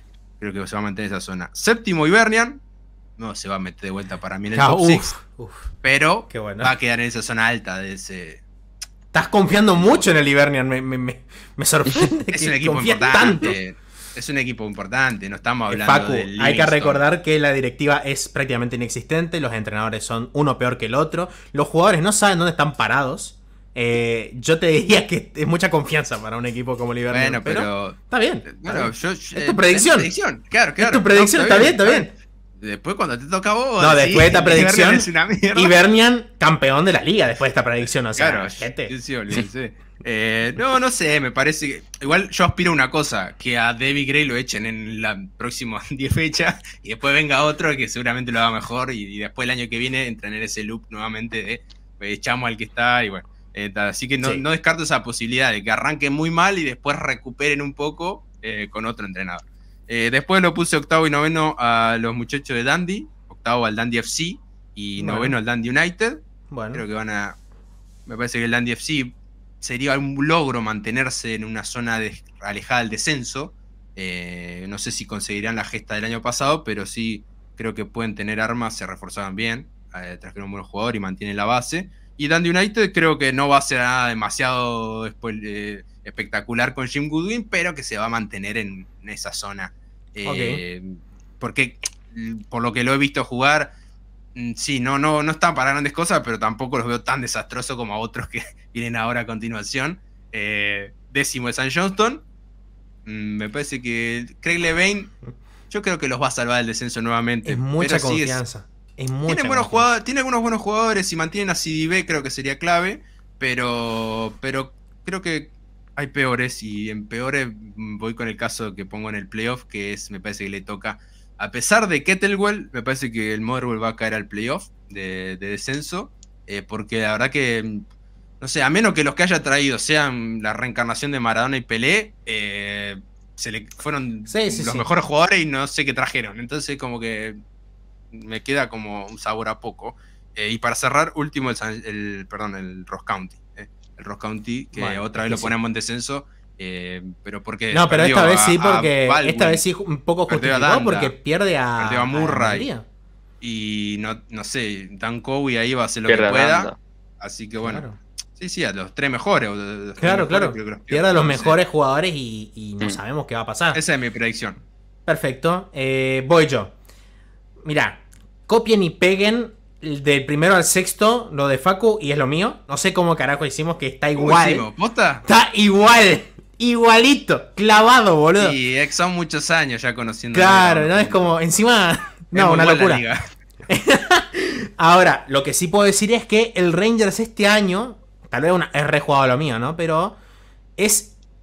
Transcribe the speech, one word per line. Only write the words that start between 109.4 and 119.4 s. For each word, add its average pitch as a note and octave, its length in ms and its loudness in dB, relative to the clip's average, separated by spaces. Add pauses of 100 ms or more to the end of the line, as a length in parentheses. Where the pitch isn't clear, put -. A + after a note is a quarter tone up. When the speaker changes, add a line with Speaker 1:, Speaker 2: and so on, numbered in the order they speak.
Speaker 1:
buenos C4 180 0
Speaker 2:
confianza. - 40 -16
Speaker 1:
jugadores, A#3 340 2
tiene C4 160 -2
algunos B3+ 220 -2
buenos A3+ 200 -2
jugadores, G#3+ 460 0
si E3+ 80 -6
mantienen E3+ 340 -2
a E3+ 40 0
C D#3+ 160 -4
D D#3+ 180 -2
B F3 180 0
creo D#3 160 -2
que C3 80 -8
sería C#3 280 -6
clave, F3 440 0 (360)
pero, A#2 1000 -4
pero C3 320 -6 (320)
creo F#3 160 -8
que D#3+ 300 -6 (460)
hay C#3+ 100 -6
peores, B2+ 560 -2
y G#2+ 280 -8
en G#2+ 160 -10
peores, B2+ 420 -4
mm, G#2+ 500 -14
voy A2 160 -8
con A#2 140 -8
el G#2+ 80 -8
caso A2 380 -8
que F#2 120 -12
pongo G#2+ 240 -12
en G#2+ 60 -8
el G2 120 -10
playoff, A#2 360 -8